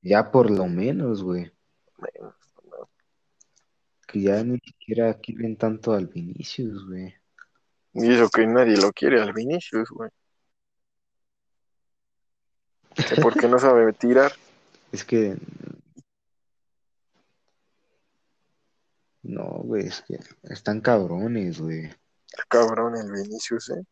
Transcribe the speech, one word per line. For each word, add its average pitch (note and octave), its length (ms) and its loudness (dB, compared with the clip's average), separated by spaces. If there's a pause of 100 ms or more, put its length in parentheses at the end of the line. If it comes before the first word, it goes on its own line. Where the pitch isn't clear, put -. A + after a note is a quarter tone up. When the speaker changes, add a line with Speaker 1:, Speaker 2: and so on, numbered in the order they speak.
Speaker 1:
ya G#2 280 2
por A#2 200 6
lo F#2+ 160 2
menos, A2 560 -2
güey. F2+ 280 -6 (480)
Speaker 2:
Menos, - 360 -16 (300)
no. - 240 -20 (1200)
Speaker 1:
Que G2+ 160 -6
ya G2+ 220 0
ni B2 140 -4
siquiera A2+ 600 -4
quieren A2+ 380 -10
tanto A2+ 360 -2
al G2 140 -2
Vinicius, G2 800 -10
güey. F#2 280 -14 (800)
Speaker 2:
Y A#2 220 4
eso A#2 160 6
que A2 160 4
nadie A2+ 300 4
lo G2 160 4
quiere C#3 280 2
al G2+ 120 -2
Vinicius, A#2 580 -6
güey. A2 200 -14 (2750)
Que - 260 0
porque A#2+ 280 4
no B2+ 100 6
sabe A#2+ 340 6
tirar. C3 400 4
Speaker 1:
<laughs> - 600 -20
Es - 120 -12
que G#2+ 320 0 (3750)
no, - 220 -10 (200)
güey, G#2 220 -4
es - 160 -12
que - 160 -12 (260)
están - 360 -8
cabrones, G2 800 -2
güey. D#2+ 260 -8
Speaker 2:
Está - 640 -18
cabrón A#2 480 2
el G#2+ 140 -10
Vinicius, G#2+ 600 -10
¿eh? F#3 220 -10